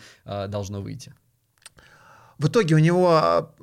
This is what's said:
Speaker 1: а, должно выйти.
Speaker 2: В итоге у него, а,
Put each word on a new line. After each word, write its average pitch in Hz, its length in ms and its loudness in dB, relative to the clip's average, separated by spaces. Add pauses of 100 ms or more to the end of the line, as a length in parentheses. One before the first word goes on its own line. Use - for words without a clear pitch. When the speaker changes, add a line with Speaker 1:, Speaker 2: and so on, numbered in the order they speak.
(240)
Speaker 1:
а, 101 240 -8
должно 101 340 -8
выйти. 107 300 -16 (1300)
Speaker 2:
В 143 100 0
итоге 160 280 2
у - 20 4
него, 175 320 2
а, 156 400 2 (120)